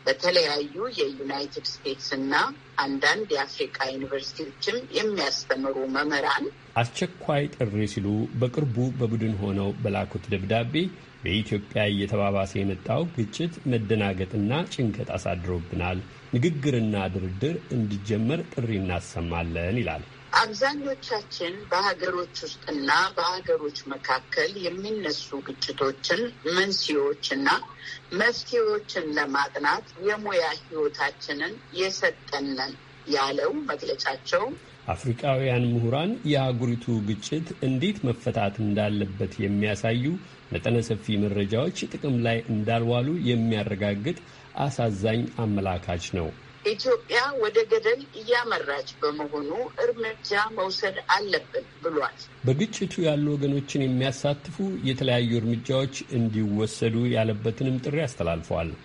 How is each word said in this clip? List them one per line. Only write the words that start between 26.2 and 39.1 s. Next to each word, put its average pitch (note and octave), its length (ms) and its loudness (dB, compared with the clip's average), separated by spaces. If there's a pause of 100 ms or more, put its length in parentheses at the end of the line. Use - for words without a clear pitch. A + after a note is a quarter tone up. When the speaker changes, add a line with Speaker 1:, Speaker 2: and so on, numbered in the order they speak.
Speaker 1:
መንስኤዎችና D3 1000 0 (680)
መፍትሄዎችን G#3 1000 0
ለማጥናት D3 720 0 (180)
የሙያ G#3 400 2 (120)
ህይወታችንን D3 1000 -2 (200)
የሰጠነን C#3+ 1000 -2 (340)
ያለው C#3+ 440 2 (120)
መግለጫቸው፣ - 800 -2 (440)
Speaker 2:
አፍሪካውያን B2+ 760 2
ምሁራን A#2+ 460 2 (120)
የአህጉሪቱ B2+ 600 2 (180)
ግጭት A2 440 -2 (140)
እንዴት C#3 400 2
መፈታት A2+ 560 0
እንዳለበት G#2 800 0